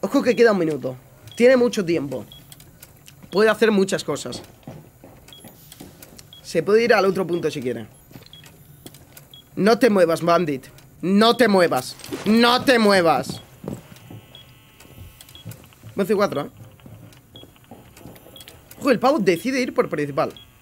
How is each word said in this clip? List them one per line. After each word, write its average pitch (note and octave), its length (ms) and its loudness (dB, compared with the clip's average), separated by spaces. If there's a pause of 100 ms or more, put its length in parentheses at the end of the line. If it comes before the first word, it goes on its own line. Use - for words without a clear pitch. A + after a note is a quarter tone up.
Ojo B3+ 200 -2
que G#3+ 140 0
queda A#3 160 4
un G3 80 0
minuto. C3+ 360 -4 (400)
Tiene B3+ 220 4
mucho A3 260 0
tiempo. C#3 420 -6 (1040)
Puede G#3+ 180 2
hacer G#3+ 220 2
muchas F#3+ 320 0
cosas. - 400 -10 (2000)
Se - 180 -4
puede G#3 220 2
ir A#3 100 4
al G3 120 2
otro F#3+ 200 -2
punto D#3+ 240 -4
si D3+ 100 -10
quiere. A#2 280 -8 (1700)
No G#3+ 240 2
te B3 100 4
muevas, E3 320 2
bandit. E3+ 460 0 (340)
No G#3 340 4
te A#3+ 120 2
muevas. E3+ 480 0 (300)
No A#3+ 380 2
te B3+ 140 4
muevas. F3+ 640 2 (2500)
Once G3+ 200 -2
cuatro, F#3 260 -2
¿eh? - 100 -10 (2250)
Ojo, B3+ 120 0
el G3+ 80 2
pavo C4+ 180 2
decide G#3+ 420 -2
ir B3 140 -4
por F#3 160 -2
principal. D3 420 -4 (300)